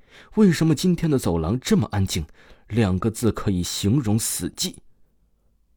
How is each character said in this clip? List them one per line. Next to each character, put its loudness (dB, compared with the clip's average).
为 6
什 2
么 4
今 0
天 -2
的 2
走 0
廊 0
这 -2
么 0
安 0
静？ -4
两 0
个 -2
字 0
可 -4
以 0
形 -2
容 0
死 -4
寂。 -8